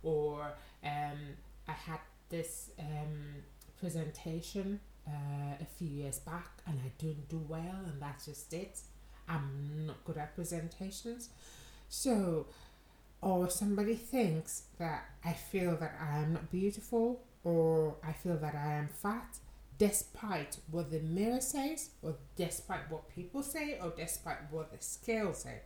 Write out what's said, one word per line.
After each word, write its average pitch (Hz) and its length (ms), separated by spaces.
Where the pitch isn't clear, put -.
Or, 147 540
um, 147 540
"I 160 40
had 160 280
this, - 400
um, 147 640
presentation, 170 1000
uh, 143 540
a 151 60
few 175 80
years 143 320
back - 480
and 147 140
I 127 180
didn't 151 300
do 160 100
well, 165 480
and 139 160
that's 143 220
just - 280
it. 185 280
I'm 147 580
not - 180
good 156 140
at 151 160
presentations." 190 960
So, 185 600
or 185 280
somebody 202 460
thinks 202 720
that, 160 320
I 170 100
feel 175 420
that 156 240
I 151 180
am 151 140
not 160 180
beautiful, 226 720
or 160 520
I 156 60
feel 175 240
that 151 180
I 147 200
am 147 140
fat, - 500
despite 202 800
what 156 200
the 156 100
mirror 202 400
says, 294 500
or 160 140
despite 165 540
what - 180
people 269 340
say, 294 400
or 165 140
despite 151 540
what 156 200
the - 140
scale 214 500
say. 120 320